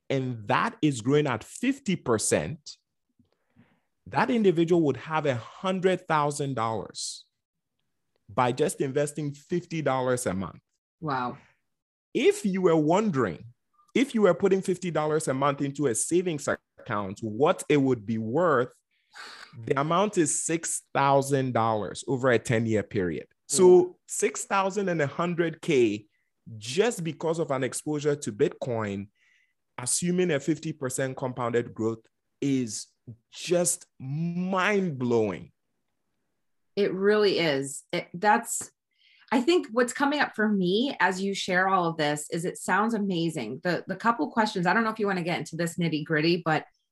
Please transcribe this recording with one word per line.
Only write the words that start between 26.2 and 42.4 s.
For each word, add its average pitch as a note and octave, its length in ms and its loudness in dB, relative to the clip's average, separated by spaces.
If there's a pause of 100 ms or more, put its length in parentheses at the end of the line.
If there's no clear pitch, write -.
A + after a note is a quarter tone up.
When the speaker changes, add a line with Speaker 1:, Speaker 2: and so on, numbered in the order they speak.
Speaker 1:
just F3 440 -2
because D#3+ 360 -4
of D#3 120 -2
an C3 140 -2
exposure D3 520 -2
to C#3+ 160 -8
Bitcoin, G#2+ 760 -2 (680)
assuming F3 520 -2
a C#3 100 0
fifty D#3 340 -4
percent C3 420 -4
compounded A#2+ 560 -2
growth, A2 340 -4 (360)
is C3 460 -2 (440)
just - 540 -2 (120)
mind-blowing. E3 1500 -2 (1200)
Speaker 2:
It G3+ 180 2
really G3+ 460 2
is. C#3 540 -2
It, E3+ 200 -6
that's, G#3+ 580 0 (600)
I B3+ 80 4
think E4 320 2
what's A#3+ 220 0
coming C#4+ 260 0
up - 160 -2
for G#3+ 120 2
me G3+ 520 2
as F#3 220 0
you G3 100 -2
share F#3 360 0
all F#3 180 2
of D#3+ 100 -2
this D3 340 -2
is E3+ 140 -4